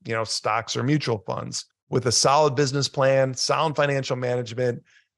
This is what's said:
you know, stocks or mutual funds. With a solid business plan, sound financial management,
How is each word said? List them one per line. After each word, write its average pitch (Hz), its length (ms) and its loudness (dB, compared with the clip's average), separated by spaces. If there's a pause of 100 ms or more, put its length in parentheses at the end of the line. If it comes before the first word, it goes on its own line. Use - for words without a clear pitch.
you 113 100 -6
know, 113 100 -2
stocks 110 520 -4
or 117 60 -2
mutual 127 440 0
funds. - 380 -8 (240)
With 131 180 0
a 113 60 2
solid 147 420 4
business 139 340 0
plan, 135 460 2
sound 147 420 0
financial 139 400 0
management, 123 680 -2 (360)